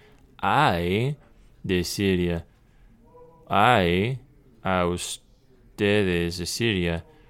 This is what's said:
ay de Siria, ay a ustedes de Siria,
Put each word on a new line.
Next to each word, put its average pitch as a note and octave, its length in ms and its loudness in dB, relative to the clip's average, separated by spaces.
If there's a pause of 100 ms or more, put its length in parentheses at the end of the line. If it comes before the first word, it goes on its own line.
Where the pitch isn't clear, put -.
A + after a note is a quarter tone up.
(380)
ay G#2+ 800 0 (460)
de F2+ 200 0
Siria, F2+ 600 -2 (1000)
ay G#2 720 2 (420)
a F#2 240 0
ustedes F2+ 1500 -2
de F2 80 -8
Siria, F2 600 -2 (240)